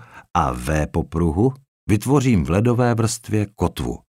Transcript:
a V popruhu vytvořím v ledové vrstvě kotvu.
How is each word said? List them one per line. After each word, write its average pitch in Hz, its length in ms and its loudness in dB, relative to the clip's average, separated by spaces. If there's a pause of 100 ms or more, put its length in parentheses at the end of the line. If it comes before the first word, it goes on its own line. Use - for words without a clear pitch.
(340)
a 73 180 2
V 73 340 -2
popruhu 82 680 0 (360)
vytvořím 120 560 2
v 64 60 -4
ledové 117 440 2
vrstvě 107 520 -2 (100)
kotvu. 64 420 -4 (140)